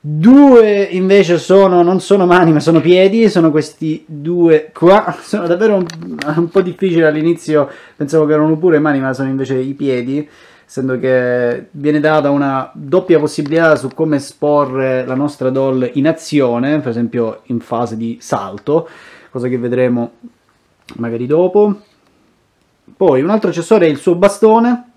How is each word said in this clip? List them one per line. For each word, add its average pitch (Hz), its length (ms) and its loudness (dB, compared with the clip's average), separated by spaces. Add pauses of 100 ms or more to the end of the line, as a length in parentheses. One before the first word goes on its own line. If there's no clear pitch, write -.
due 220 800 6
invece 185 560 2
sono, 185 440 4
non 180 180 2
sono 190 240 0
mani 175 280 4
ma 151 80 2
sono 165 200 2
piedi, 190 480 2
sono 165 220 2
questi 156 560 -6
due 160 680 0
qua. 185 480 2
Sono 180 280 -6
davvero 208 260 0
un, 185 120 -2 (500)
un 170 120 -2
po' 190 140 0
difficili 175 400 -2
all'inizio, 156 680 0 (280)
pensavo 151 280 0
che 151 80 0
erano 151 240 0
pure 160 220 2
mani 147 220 0
ma 131 120 -4
sono 135 160 -6
invece 135 280 -4
i 131 180 -6
piedi, 135 520 -4 (380)
essendo 127 360 -6
che 123 720 -2
viene 147 260 -2
data 151 320 0
una 139 420 -4
doppia 160 460 0
possibilità 151 560 0
su 135 140 -6
come 156 280 -2
esporre 131 880 -2
la 131 100 -6
nostra 135 360 -4
doll 131 440 -2
in 139 120 0
azione, 143 720 -2
per 135 120 -6
esempio 117 560 -4
in 120 120 -6
fase 113 380 -6
di 117 240 -8
salto, 110 680 -6 (420)
cosa 127 180 -8
che 127 100 -4
vedremo 120 540 -2 (840)
magari 117 320 -8
dopo. 185 540 0 (1160)
Poi 147 240 2
un 165 100 -2
altro 208 200 -2
accessorio 170 380 0
è - 20 2
il 139 80 -4
suo 175 160 0
bastone 220 840 2